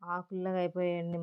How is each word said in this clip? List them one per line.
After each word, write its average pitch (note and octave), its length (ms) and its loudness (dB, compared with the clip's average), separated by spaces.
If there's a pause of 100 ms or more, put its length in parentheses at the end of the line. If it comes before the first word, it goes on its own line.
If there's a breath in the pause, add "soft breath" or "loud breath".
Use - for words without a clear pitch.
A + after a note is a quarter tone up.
ఆకుల్లాగా F3+ 600 -2
అయిపోయాయండి F3 600 0